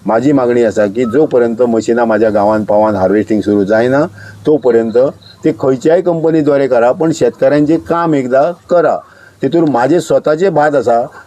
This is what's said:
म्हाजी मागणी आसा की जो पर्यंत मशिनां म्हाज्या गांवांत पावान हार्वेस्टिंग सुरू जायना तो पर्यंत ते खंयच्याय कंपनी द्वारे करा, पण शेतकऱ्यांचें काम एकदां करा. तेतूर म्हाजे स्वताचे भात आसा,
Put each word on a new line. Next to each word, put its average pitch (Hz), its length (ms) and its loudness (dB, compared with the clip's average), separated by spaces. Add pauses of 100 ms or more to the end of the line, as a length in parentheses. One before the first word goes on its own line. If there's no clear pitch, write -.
म्हाजी 117 260 0
मागणी 123 320 2
आसा 107 220 -2
की 110 200 -2
जो 131 200 0
पर्यंत 120 360 0
मशिनां 117 460 0
म्हाज्या 110 220 0
गांवांत 107 360 0
पावान 104 300 0
हार्वेस्टिंग 98 460 0
सुरू 104 220 0
जायना 120 420 0 (400)
तो 151 120 2
पर्यंत 117 400 0 (480)
ते 160 140 0
खंयच्याय 147 420 0
कंपनी 165 400 0
द्वारे 139 260 0
करा, 120 240 2
पण 165 220 -2
शेतकऱ्यांचें 143 640 0
काम 170 340 -2
एकदां 135 380 0 (180)
करा. 156 280 0 (460)
तेतूर 156 260 0
म्हाजे 139 320 0
स्वताचे 156 480 0
भात 151 260 0
आसा, 120 300 0 (220)